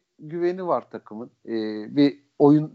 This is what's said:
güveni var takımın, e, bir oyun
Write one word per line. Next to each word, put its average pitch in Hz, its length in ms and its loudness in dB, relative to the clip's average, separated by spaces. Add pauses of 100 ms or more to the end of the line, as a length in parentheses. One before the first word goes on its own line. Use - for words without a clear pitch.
(200)
güveni 175 480 -4
var 127 220 -2
takımın, 113 400 -14 (160)
e, 113 100 -6 (400)
bir 143 240 2 (200)
oyun 151 360 6